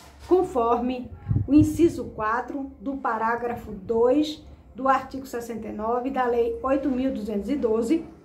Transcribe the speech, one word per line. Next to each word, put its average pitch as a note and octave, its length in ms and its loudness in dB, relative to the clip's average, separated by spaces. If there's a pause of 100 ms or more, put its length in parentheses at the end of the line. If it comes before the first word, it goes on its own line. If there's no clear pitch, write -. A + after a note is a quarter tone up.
(280)
conforme B3 840 2 (380)
o C4+ 40 2
inciso D4+ 580 6
quatro B3+ 600 -4 (100)
do C4+ 160 -6
parágrafo A3+ 760 -2
dois B3 760 2 (260)
do C4 140 -6
artigo C4+ 400 0
sessenta A3+ 400 -10
e G#3 60 -10
nove A#3+ 380 -4
da B3+ 160 0
Lei A#3+ 360 0
oito C#4 260 0
mil C4 240 0
duzentos G#3 380 -4
e D4 60 0
doze A#3+ 500 0 (180)